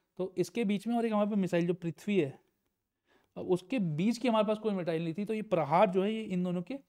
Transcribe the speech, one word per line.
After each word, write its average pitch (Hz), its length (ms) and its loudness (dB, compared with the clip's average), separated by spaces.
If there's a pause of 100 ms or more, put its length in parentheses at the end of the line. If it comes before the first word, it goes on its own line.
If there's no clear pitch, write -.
(180)
तो 185 200 -6
इसके 208 280 0
बीच 202 220 -2
में 233 100 0
और 233 80 0
एक 220 80 0
हमारे 208 160 2
पास 214 80 0
मिसाइल 175 300 2
जो 180 60 2
पृथ्वी 175 480 -2
है, 135 180 -4 (1000)
अब 180 120 -4
उसके 185 300 0
बीच 185 380 0
की 254 100 -2
हमारे 220 200 2
पास 214 100 0
कोई 214 160 -2
मिसाइल 170 300 -2
नहीं 165 140 -4
थी। 208 80 -4
तो 220 80 -4
ये 220 80 -4
प्रहार 175 480 4
जो 185 140 2
है, 208 100 0
ये 220 100 -6
इन 185 200 -2
दोनों 180 180 -2
के 262 280 -10